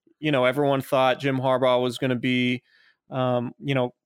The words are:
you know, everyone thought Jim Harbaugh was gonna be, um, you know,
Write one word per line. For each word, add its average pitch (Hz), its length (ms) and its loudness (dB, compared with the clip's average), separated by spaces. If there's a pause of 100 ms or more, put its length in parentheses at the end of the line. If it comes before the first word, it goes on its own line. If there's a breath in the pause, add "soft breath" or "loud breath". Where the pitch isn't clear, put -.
(200)
you 151 100 -2
know, 131 140 2
everyone 135 380 2
thought 131 380 2
Jim 135 180 -2
Harbaugh 127 420 2
was 123 160 -2
gonna 127 200 -2
be, 123 460 -2 (460 soft breath)
um, 127 520 -2
you 143 140 -4
know, 123 200 -2 (120)